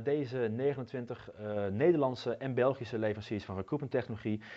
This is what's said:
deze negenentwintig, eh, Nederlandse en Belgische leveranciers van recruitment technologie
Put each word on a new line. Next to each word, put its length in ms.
deze 360
negenentwintig, 920
eh, 400
Nederlandse 680
en 180
Belgische 440
leveranciers 460
van 120
recruitment 360
technologie 480